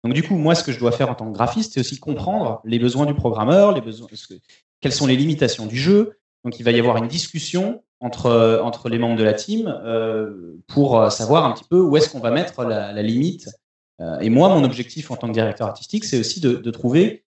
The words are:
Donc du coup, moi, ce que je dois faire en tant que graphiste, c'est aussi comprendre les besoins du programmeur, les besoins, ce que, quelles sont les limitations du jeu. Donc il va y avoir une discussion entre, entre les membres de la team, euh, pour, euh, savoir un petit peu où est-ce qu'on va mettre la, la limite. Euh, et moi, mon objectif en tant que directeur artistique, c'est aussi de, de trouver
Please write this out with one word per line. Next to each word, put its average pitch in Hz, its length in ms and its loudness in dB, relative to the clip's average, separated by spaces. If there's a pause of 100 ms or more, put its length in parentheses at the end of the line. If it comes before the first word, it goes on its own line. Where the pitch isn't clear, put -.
Donc 120 100 -2
du 156 100 0
coup, 202 120 0
moi, 160 200 4
ce - 80 -4
que 139 80 -6
je 113 80 -8
dois 120 120 2
faire 120 180 -2
en 120 60 -6
tant 113 120 -12
que 107 60 -10
graphiste, 120 400 -2
c'est 135 60 -2
aussi 131 200 -6
comprendre 151 640 -4
les 117 160 -2
besoins 123 260 2
du 147 80 -2
programmeur, 147 600 4
les 135 80 -2
besoins, 113 320 -14
ce - 140 -20
que, 95 80 -20 (440)
quelles 135 140 -2
sont 143 140 0
les 131 80 6
limitations 139 500 0
du 117 120 -6
jeu. 202 420 2 (240)
Donc 120 160 -10
il 117 40 -14
va 117 80 4
y 117 80 4
avoir 117 180 2
une 117 100 -2
discussion 175 760 -6 (160)
entre, 113 640 2
entre 117 260 -8
les 117 100 -2
membres 117 180 0
de 110 60 0
la 107 100 4
team, 220 340 -4
euh, 107 840 -6 (140)
pour, 135 320 2
euh, 104 100 4
savoir 143 360 2
un 120 60 0
petit - 160 -10
peu 180 140 4
où 151 160 4
est-ce 156 120 4
qu'on 135 100 -12
va 117 100 -2
mettre 131 340 -2
la, 107 300 -4
la 104 80 -6
limite. 117 480 -2 (500)
Euh, 82 200 -8
et 107 100 0
moi, 147 200 6
mon 165 140 4
objectif 123 460 -4
en 123 60 -8
tant 120 120 -8
que 107 60 -6
directeur 107 340 -2
artistique, 208 380 -8
c'est 127 140 -2
aussi 113 200 -6
de, 131 140 2
de 117 180 -6
trouver 151 540 0 (140)